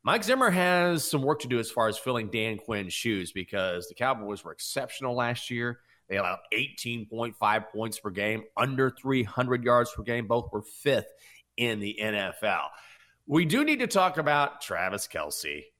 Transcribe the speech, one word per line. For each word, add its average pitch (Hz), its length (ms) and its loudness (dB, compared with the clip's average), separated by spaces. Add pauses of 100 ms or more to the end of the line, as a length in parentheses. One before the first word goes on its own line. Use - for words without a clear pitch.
Mike 208 200 2
Zimmer 247 280 4
has 175 520 4
some 143 200 0
work 135 180 2
to - 80 -8
do 123 100 2
as 113 120 0
far 113 180 4
as 107 80 0
filling 120 320 -2
Dan 110 300 -2
Quinn's 101 340 -4
shoes, 98 400 -2
because 92 560 -4
the - 60 -16
Cowboys 107 500 -4
were 82 80 -14
exceptional 127 640 -6
last 120 360 -2
year. 120 300 -4 (300)
They 98 80 0
allowed 95 220 -2 (120)
eighteen 120 540 -4
point 113 300 -6
five 107 360 2
points 107 260 -4
per 104 120 -6
game, 104 320 -2 (120)
under 131 360 2
three 131 320 0
hundred 123 420 0
yards 120 320 6
per 113 60 -8
game. 117 240 -2
Both 117 260 0
were 104 80 -2
fifth - 500 -2 (460)
in 117 240 0
the 104 180 -6
N 107 160 -2
F 95 280 -4
L. 87 280 0 (560)
We 165 200 4
do 226 180 4
need 302 140 2
to 240 80 0
talk 185 320 2
about 147 420 2
Travis 92 480 -2
Kelce. 76 560 -6 (160)